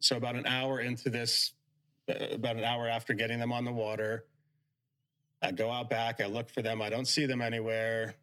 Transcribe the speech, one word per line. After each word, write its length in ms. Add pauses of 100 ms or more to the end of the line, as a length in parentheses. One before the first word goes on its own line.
so 160
about 200
an 100
hour 340
into 300
this, 420 (560)
uh, 60 (180)
about 240
an 80
hour 240
after 240
getting 260
them 140
on 140
the 60
water, 520 (1160)
I 100
go 180
out 200
back, 300
I 60
look 220
for 140
them, 180
I 80
don't 180
see 200
them 160
anywhere. 800